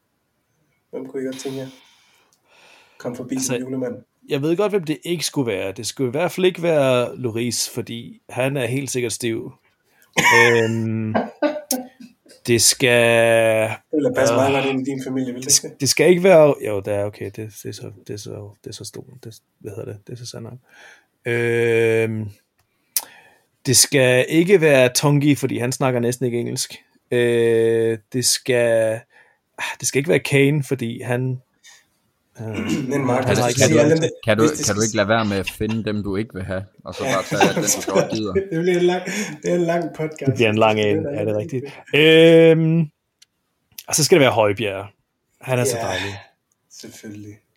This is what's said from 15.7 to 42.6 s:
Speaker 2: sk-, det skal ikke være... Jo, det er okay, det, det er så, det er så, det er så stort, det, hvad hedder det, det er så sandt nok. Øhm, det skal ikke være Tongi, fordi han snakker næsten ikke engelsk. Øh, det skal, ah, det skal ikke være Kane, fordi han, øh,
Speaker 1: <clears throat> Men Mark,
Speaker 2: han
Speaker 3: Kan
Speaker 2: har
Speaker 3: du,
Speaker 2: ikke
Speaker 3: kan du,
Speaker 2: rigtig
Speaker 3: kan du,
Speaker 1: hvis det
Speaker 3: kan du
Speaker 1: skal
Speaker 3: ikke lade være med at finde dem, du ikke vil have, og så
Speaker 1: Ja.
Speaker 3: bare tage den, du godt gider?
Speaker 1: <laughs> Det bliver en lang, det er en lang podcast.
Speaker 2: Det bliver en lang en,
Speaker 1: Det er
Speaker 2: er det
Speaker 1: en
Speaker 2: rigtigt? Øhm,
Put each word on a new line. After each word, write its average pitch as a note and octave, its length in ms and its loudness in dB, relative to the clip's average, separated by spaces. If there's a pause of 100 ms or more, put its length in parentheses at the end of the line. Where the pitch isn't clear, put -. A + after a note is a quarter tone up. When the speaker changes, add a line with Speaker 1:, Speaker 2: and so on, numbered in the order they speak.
Speaker 2:
sk-, - 40 -20
det C3 100 -2
skal D#3 200 2
ikke F3 140 4
være... D#3 320 8 (120)
Jo, G#2 120 -4
det G#2 140 -4
er G2+ 100 -2
okay, G#2 220 -8
det, G2+ 100 -12
det G#2+ 300 -14
er A2+ 80 -12
så, G#2+ 180 -16 (160)
det A2+ 60 -10
er G#2+ 40 -12
så, G#2 320 -14 (140)
det - 60 -14
er A2+ 40 -16
så - 120 -16
stort, - 200 -16 (180)
det, A2+ 160 -20 (200)
hvad G#2+ 120 -14
hedder G#2 200 -12
det, G#2+ 160 -18
det - 60 -14
er B2 40 -14
så B2 80 -16
sandt A#2 240 -14
nok. B2 100 -18 (680)
Øhm, A2+ 1040 0 (1400)
det B2 120 2
skal B2+ 520 4
ikke F3 320 4
være C3+ 280 6
Tongi, C#3+ 460 2
fordi A#2 220 -4
han A#2+ 140 -2
snakker B2+ 280 -2
næsten B2 260 -2
ikke A#2+ 140 -2
engelsk. A#2+ 340 -8 (380)
Øh, A2+ 840 2 (160)
det B2+ 120 -2
skal, A#2 760 0 (580)
ah, - 80 -10 (140)
det - 80 -6
skal C3+ 120 -2
ikke D3+ 100 -2
være D#3+ 100 4
Kane, C#3 440 2
fordi A#2+ 380 -6
han, B2+ 400 -4 (1000)
øh, A2+ 60 -12 (280)
Speaker 1:
<clears throat> B2+ 160 -4
Men C3+ 160 -2
Mark, B2 200 0
Speaker 2:
han - 100 2
Speaker 3:
Kan - 80 0
Speaker 2:
har - 0 -
Speaker 3:
du, B2 60 2
Speaker 2:
ikke B2 120 -2
Speaker 3:
kan - 100 4
du, D#3 220 4
Speaker 2:
rigtig D#3+ 160 0 (160)
Speaker 3:
kan G#2+ 120 2
du, A2 60 4
Speaker 1:
hvis - 140 2
det D3 80 -4
Speaker 3:
kan G2+ 100 0
du G#2 60 0
Speaker 1:
skal A2+ 80 0
Speaker 3:
ikke G#2 60 -6
lade G2+ 120 0
være A2+ 180 2
med G2+ 120 -2
at F#2+ 140 -6
finde A2 320 -4
dem, G#2 200 -4
du G2 120 -4
ikke A2 180 -4
vil F#2 100 -8
have, F#2+ 220 -6 (180)
og F2+ 120 -14
så - 100 -8
Speaker 1:
Ja. B2+ 80 -2
Speaker 3:
bare - 100 0
tage - 300 0
den, E3+ 100 -2 (220)
du F3+ 60 -6
godt F#3+ 220 0
gider? G#2+ 200 -4 (100)
Speaker 1:
<laughs> G3 80 -12
Det D#3+ 100 -4
bliver F3 180 2
en F3+ 60 2
lang, F3+ 180 0 (400)
det D3+ 80 -2
er F3 40 0
en F3+ 60 0
lang E3 340 -2
podcast. D#3 300 -8
Speaker 2:
Det C3+ 100 2
bliver A2+ 140 2
en G#2+ 80 0
lang A2 220 4
en, G#2 180 2
Speaker 1:
Det G2+ 160 -4
er G#2+ 60 -6
Speaker 2:
er G#2 60 -2
det G#2+ 60 -2
Speaker 1:
en G#2+ 60 -2
Speaker 2:
rigtigt? B2 280 -6 (300)
Øhm, D#3+ 840 6 (1080)